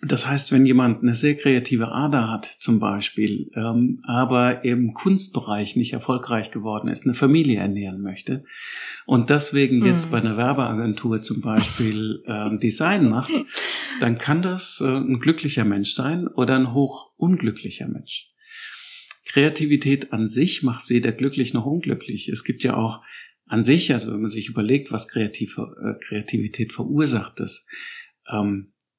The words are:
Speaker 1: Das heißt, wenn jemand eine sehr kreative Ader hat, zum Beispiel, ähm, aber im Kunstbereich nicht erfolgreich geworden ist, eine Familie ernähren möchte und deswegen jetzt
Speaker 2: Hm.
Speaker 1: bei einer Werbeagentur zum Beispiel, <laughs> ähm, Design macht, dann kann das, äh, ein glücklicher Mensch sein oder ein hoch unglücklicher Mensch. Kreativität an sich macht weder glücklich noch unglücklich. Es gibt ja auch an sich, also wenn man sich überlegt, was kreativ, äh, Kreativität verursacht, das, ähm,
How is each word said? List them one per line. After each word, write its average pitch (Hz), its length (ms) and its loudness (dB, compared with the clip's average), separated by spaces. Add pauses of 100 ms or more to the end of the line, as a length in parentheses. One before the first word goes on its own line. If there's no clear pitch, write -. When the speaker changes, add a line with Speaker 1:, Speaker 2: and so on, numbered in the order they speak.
Speaker 1:
Das 139 240 0
heißt, 139 260 0
wenn 135 140 8
jemand 123 360 4
eine 120 120 4
sehr 147 220 2
kreative 123 540 2
Ader 135 400 0
hat, 110 140 -6
zum - 360 0
Beispiel, 101 720 -2
ähm, 117 500 0
aber 123 600 2
im 120 280 0
Kunstbereich 113 800 0
nicht 120 200 0
erfolgreich 117 560 -2
geworden 107 380 -6
ist, - 180 -4
eine 123 80 2
Familie 139 460 4
ernähren 98 420 -4
möchte 101 420 -8 (640)
und 120 240 4
deswegen 139 560 4
jetzt 165 200 4
Speaker 2:
Hm. - 40 -8
Speaker 1:
bei 123 80 2
einer 107 180 0
Werbeagentur 117 840 0
zum - 180 -4
Beispiel, 110 840 0
<laughs> - 20 -20
ähm, 107 320 -4
Design 156 500 2
macht, 131 240 0 (680)
dann 117 180 0
kann 156 240 0
das, 185 420 2
äh, 135 40 2
ein 131 300 0
glücklicher 143 460 0
Mensch 101 300 2
sein 160 340 -2
oder 131 280 0
ein 127 180 0
hoch - 420 -2
unglücklicher - 720 0
Mensch. - 420 -12 (920)
Kreativität 143 880 2
an 110 140 0
sich 127 360 0
macht 120 280 -2
weder 120 220 2
glücklich 131 420 -2
noch 113 100 -2
unglücklich. 135 640 -4
Es - 160 -4
gibt - 200 -4
ja 123 120 0
auch 113 260 -4 (440)
an 110 160 0
sich, 151 300 4
also 113 200 -2
wenn 104 80 -4
man 110 100 -2
sich 110 180 -6
überlegt, 120 440 0
was - 160 -2
kreativ, 107 500 -4
äh, 107 420 -8
Kreativität 107 720 -4
verursacht, 139 640 -2
das, - 260 -4 (640)
ähm, 101 420 -4 (260)